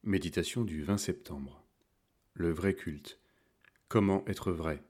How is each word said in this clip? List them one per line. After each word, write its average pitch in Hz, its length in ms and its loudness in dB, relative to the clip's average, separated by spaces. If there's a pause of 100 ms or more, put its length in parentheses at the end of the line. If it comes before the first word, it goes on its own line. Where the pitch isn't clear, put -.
Méditation 107 560 0
du 78 200 -4
vingt 98 140 2
septembre. - 680 -6 (680)
Le 85 160 0
vrai 90 260 2
culte. - 440 -10 (720)
Comment 98 360 4
être 95 280 -2
vrai ? 80 360 -2